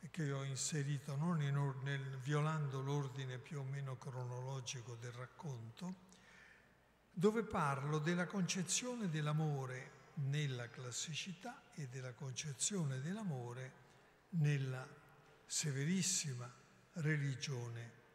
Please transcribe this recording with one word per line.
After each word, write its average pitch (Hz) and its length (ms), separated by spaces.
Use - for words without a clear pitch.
e 156 100
che 151 200
ho 139 140
inserito 139 720
non 160 240
in 139 160
or-, 135 260
nel, 135 360
violando 147 640
l'ordine 135 560
più 143 220
o - 20
meno 135 340
cronologico 127 1000
del 120 160
racconto, 123 920
dove 214 340
parlo 147 540
della 175 280
concezione 196 840
dell'amore 151 1080
nella 135 520
classicità 160 960
e 143 160
della 127 240
concezione 139 880
dell'amore 131 720
nella 135 560
severissima 139 1080
religione 131 960